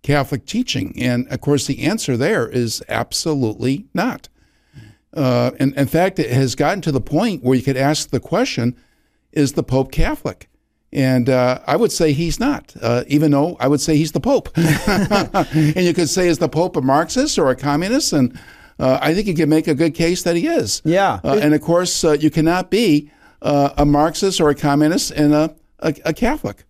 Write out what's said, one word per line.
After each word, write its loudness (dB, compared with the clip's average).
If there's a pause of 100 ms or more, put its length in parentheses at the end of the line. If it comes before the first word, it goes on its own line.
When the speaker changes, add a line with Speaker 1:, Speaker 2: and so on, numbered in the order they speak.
Speaker 1:
Catholic -2
teaching? -4
And, -2
of -8
course, 0
the -4
answer -2
there 0
is -4
absolutely -4
not. -6 (840)
Uh, 0
and 0
in 0
fact, 0
it -2
has 0
gotten 0
to -2
the 0
point -2
where 4
you 0
could -2
ask -2
the -2
question, -2 (560)
"Is 0
the -2
Pope -2
Catholic?" -2 (460)
And, 2
uh, 2
I 0
would 2
say 0
he's -2
not, -4
uh, 0
even 2
though 0
I 0
would 2
say 0
he's 0
the -2
Pope. 0
<laughs> -6
And 0
you 2
could 0
say, 0
"Is 2
the -2
Pope -2
a -2
Marxist 0
or 2
a 2
communist?" -2
And, 0 (400)
uh, 2
I 0
think -2
you -2
can 2
make 2
a 2
good 0
case -2
that 0
he -2
is. -2
Speaker 2:
Yeah. 2
Speaker 1:
Uh, 2
and, 4
of 2
course, 0
uh, 4
you 2
cannot 0
be, 2 (300)
uh, 0
a 2
Marxist 2
or 4
a 2
communist 0
and 2
a, 0 (260)
a, -2 (120)
a -2
Catholic. -4